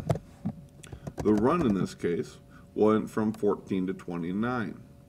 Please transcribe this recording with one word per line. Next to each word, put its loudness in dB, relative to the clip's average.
The 6
run 4
in 4
this 0
case -2
went 6
from 0
fourteen 0
to -2
twenty-nine. -4